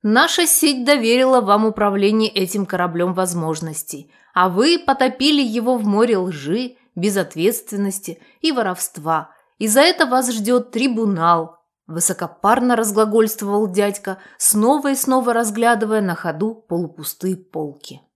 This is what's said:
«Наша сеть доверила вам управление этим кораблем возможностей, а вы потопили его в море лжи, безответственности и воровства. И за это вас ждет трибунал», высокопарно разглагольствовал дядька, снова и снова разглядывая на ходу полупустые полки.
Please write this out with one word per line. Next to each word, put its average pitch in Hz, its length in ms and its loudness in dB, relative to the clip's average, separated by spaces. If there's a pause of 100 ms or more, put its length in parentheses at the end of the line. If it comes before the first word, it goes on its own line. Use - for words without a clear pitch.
«Наша 302 440 2
сеть 285 380 0
доверила 254 560 4
вам 208 260 2
управление 214 640 2
этим 190 340 -2
кораблем 175 480 -2
возможностей, 160 1000 -6 (200)
а 180 160 2
вы 262 300 2
потопили 269 640 0
его 240 340 -2
в 214 80 -4
море 208 320 2
лжи, 185 600 -4 (180)
безответственности 196 1300 -4 (180)
и 320 120 0
воровства. 175 800 -4 (280)
И 214 80 -4
за 220 140 4
это 339 260 4
вас 247 240 0
ждет 240 400 0
трибунал», 196 880 0 (300)
высокопарно 202 880 0
разглагольствовал 214 920 0
дядька, 196 520 -2 (200)
снова 269 540 2
и - 20 2
снова 262 380 0
разглядывая 226 680 0
на 185 140 -2
ходу 175 400 -4
полупустые 175 840 -6
полки. 147 640 -12 (160)